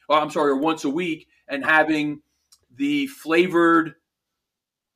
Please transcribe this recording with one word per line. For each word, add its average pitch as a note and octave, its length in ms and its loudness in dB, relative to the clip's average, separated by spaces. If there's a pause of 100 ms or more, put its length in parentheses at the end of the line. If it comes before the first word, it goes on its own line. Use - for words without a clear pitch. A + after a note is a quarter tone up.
or D3 100 2
I'm D3+ 120 -2
sorry, D3 220 0
or C3+ 60 0
once D#3 260 -2
a C#3+ 60 -2
week D#3+ 380 -6 (200)
and C#3 180 -8
having D#3 560 0 (540)
the C#3+ 320 -2
flavored E3 880 2 (1000)